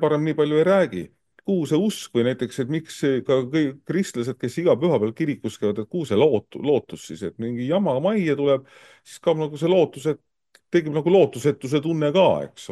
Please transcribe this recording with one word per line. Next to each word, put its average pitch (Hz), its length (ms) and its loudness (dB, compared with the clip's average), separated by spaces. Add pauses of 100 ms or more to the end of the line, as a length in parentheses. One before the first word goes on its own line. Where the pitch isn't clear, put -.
parem 151 260 2
nii 151 80 -2
palju 151 240 2
ei 165 80 4
räägi. 170 380 2 (400)
Kuhu 180 240 0
see 151 80 2
usk - 380 -4
või 117 100 4
näiteks, 127 320 -4
et 131 140 -4
miks 160 320 -6
see 135 220 2
ka 131 200 2
kõik 143 300 -2 (100)
kristlased, 131 540 -4
kes 123 180 -6
iga 165 220 4
pühapäev 120 340 2
kirikus 135 480 -6
käivad, 104 160 -2
et 110 120 -10
kuhu 170 180 -6
see 101 100 0
loot-, 127 400 0
lootus 127 480 -2
siis, 80 160 -12
et 85 160 -8
mingi 120 300 -6
jama 170 340 0
majja 185 360 0
tuleb, 139 260 0 (420)
siis - 160 -20
kaob 160 220 2
nagu 147 160 -8
see 170 100 0
lootus, 156 400 2
et 139 120 -6 (520)
tekib 156 220 0
nagu 143 100 -2
lootusetuse 147 800 2
tunne 156 260 0
ka, 180 140 4 (240)
eks - 240 -20